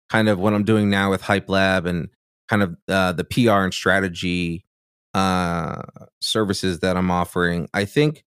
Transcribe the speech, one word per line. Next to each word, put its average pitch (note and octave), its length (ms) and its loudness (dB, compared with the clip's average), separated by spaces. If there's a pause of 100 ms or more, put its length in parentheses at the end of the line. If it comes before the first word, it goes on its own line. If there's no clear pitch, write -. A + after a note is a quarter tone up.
kind A2 180 4
of G#2 100 2
what G#2 160 2
I'm G#2 100 0
doing G#2+ 260 2
now G2 200 2
with F#2+ 120 0
Hype G2 260 0
Lab F#2+ 380 2
and F2 220 -4 (400)
kind G#2 140 2
of, E2+ 140 -2 (120)
uh, F#2 240 2
the E2+ 120 -4
P A#2+ 240 0
R G2+ 160 4
and F#2 80 -2
strategy, F2+ 920 -2 (500)
uh, F2+ 680 -2 (380)
services F#2+ 600 -2
that F#2 160 0
I'm F2+ 140 0
offering. F2 640 -2
I G2+ 120 -2
think D3+ 400 -2 (160)